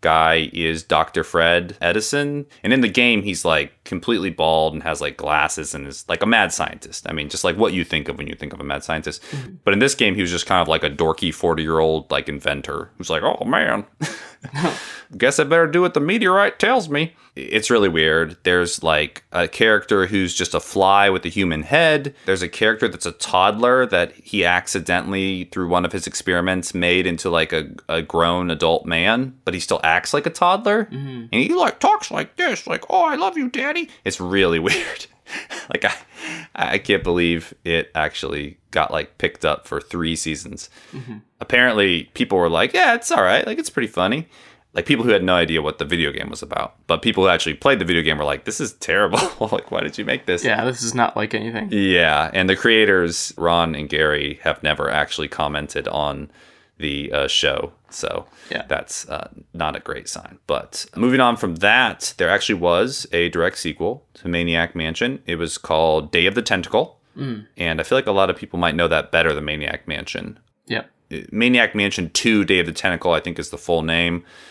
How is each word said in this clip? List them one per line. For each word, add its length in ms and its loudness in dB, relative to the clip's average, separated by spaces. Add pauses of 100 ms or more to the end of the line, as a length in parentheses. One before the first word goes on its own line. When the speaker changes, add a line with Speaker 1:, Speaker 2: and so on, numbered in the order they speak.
Speaker 1:
guy 520 4
is 300 -2
Doctor 400 0
Fred 580 2
Edison. 640 -2 (160)
And 100 0
in 100 4
the 80 2
game, 340 2
he's, 200 -6
like, 420 0
completely 440 -2
bald 440 2
and 100 -10
has, 180 -4
like, 160 -6
glasses 560 -2
and 140 -10
is, 200 -16
like, 140 -2
a 60 0
mad 260 4
scientist. 560 -8
I 40 -6
mean, 140 -6
just, 160 -8
like, 140 0
what 160 2
you 100 -2
think 240 -4
of 100 -8
when 100 -10
you 80 -12
think 180 -12
of 60 -18
a 40 -12
mad 200 -8
scientist. 480 -8
Speaker 2:
Mm-hmm. 320 -10
Speaker 1:
But 100 2
in 60 2
this 160 4
game, 180 2
he 80 -2
was 80 0
just 160 -2
kind 160 2
of, 60 2
like, 160 2
a 80 -2
dorky 420 0
forty-year-old, 760 0
like, 180 -2
inventor 680 -6
who's 120 -12
like, 140 -2
"Oh, 220 -2
man. 400 0 (160)
<laughs> 1160 -8
Guess 220 2
I 40 4
better 240 4
do 140 2
what 120 2
the 60 2
meteorite 600 2
tells 300 2
me." 260 -2 (200)
It's 340 -2
really 200 6
weird. 540 2
There's, 380 2
like, 420 0 (100)
a 140 0
character 580 4
who's 280 0
just 220 -4
a 40 2
fly 500 4
with 160 0
a 40 -2
human 340 0
head. 520 2 (100)
There's 160 0
a 60 -2
character 400 0
that's 180 -6
a 60 -4
toddler 760 2
that 260 0
he 320 -2
accidentally, 1000 0
through 220 -6
one 160 2
of 80 -2
his 160 -6
experiments, 680 -2
made 320 2
into, 240 -2
like, 240 0
a, 160 -2 (200)
a 120 0
grown 480 2
adult 360 0
man, 580 0
but 100 -2
he 60 -4
still 240 -2
acts 300 2
like 120 0
a 40 0
toddler. 560 2
Speaker 2:
Mm-hmm. 460 -12
Speaker 1:
And 20 -4
he, 200 0
like, 260 0
talks 300 2
like 280 -6
this, 300 -4
like, 220 -6
"Oh, 140 4
I 120 2
love 220 -2
you, 120 -2
Daddy." 400 -4 (160)
It's 160 -4
really 380 2
<laughs> 80 -2
weird. 380 -4 (640)
Like, 140 -4
I, 120 0 (600)
I 220 -2
can't 260 0
believe 500 0 (120)
it 300 -2
actually 640 -4 (120)
got, 200 0
like, 260 -6
picked 260 -4
up 240 0
for 140 -6
three 340 -4
seasons. 540 -10 (240)
Speaker 2:
Mm-hmm. 240 -14 (240)
Speaker 1:
Apparently, 720 2
people 240 0
were 120 4
like, 240 2
"Yeah, 220 4
it's 160 -4
all 120 4
right. 220 4
Like, 140 -6
it's 100 -6
pretty 200 -4
funny." 400 -2 (440)
Like, 120 -2
people 200 2
who 60 4
had 120 6
no 120 4
idea 260 2
what 160 -4
the 80 -4
video 260 0
game 180 -8
was 140 -10
about. 320 -8 (100)
But 160 0
people 220 2
who 60 8
actually 240 2
played 260 2
the 60 0
video 180 2
game 140 2
were 80 -2
like, 200 -4
"This 140 -6
is 140 -4
terrible. 460 2 (200)
<laughs> 120 -2
Like, 200 -6
why 100 -4
did 160 -8
you 80 -8
make 200 -4
this?" 180 -2
Speaker 2:
Yeah, 220 0
this 180 -4
is 100 -6
not 240 2
like 160 -4
anything. 380 -6
Speaker 1:
Yeah, 600 4
and 160 2
the 60 4
creators, 840 2
Ron 360 2
and 160 -8
Gary, 540 0
have 200 -2
never 260 0
actually 400 -2
commented 580 -6
on 420 -4 (480)
the, 360 -6
uh, 140 0
show. 440 0 (180)
So 360 -8 (260)
Speaker 2:
Yeah. 160 -6
Speaker 1:
that's, 400 -6
uh, 220 -10 (240)
not 240 -6
a 20 -8
great 300 -12
sign. 360 -14
But 400 -6 (120)
moving 240 2
on 160 2
from 200 -4
that, 600 2
there 120 2
actually 260 2
was 580 0
a 160 2
direct 300 -2
sequel 460 -6 (100)
to 120 -12
Maniac 480 -2
Mansion. 500 -4
It 120 -4
was 200 -6
called 540 0
Day 140 4
of 100 2
the 60 0
Tentacle. 580 -2 (180)
Speaker 2:
Mm. 380 -10
Speaker 1:
And 240 -4
I 40 -4
feel 140 0
like 100 0
a 40 -2
lot 180 2
of 60 -2
people 240 -8
might 160 0
know 140 2
that 240 0
better 200 2
than 120 -6
Maniac 420 -8
Mansion. 500 -10 (300)
Speaker 2:
Yep. 220 -6 (420)
Speaker 1:
Maniac 440 2
Mansion 340 -2
Two, 340 2
Day 160 4
of 60 2
the 80 -8
Tentacle, 400 0
I 80 2
think 180 -8
is 120 -10
the 60 -12
full 260 -2
name. 420 0 (260)